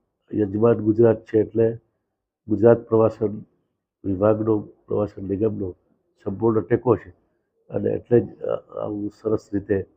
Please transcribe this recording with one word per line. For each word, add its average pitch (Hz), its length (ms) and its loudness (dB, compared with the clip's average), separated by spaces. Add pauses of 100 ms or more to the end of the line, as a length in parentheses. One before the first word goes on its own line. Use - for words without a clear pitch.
(340)
યજમાન 107 400 2
ગુજરાત 107 480 2
છે, - 180 -2
એટલે 113 380 0 (680)
ગુજરાત 110 300 4
પ્રવાસન 110 680 0 (600)
વિભાગનો, 104 640 0 (200)
પ્રવાસન 104 400 -6
નિગમનો 98 480 -4 (480)
સંપૂર્ણ 107 380 -2
ટેકો 117 340 0
છે - 140 -8 (600)
અને 104 200 -4
એટલે 107 300 2
જ, - 220 -4
અ, - 140 -4 (260)
આવું 104 280 -8 (120)
સરસ 107 320 -4
રીતે 98 320 -2 (120)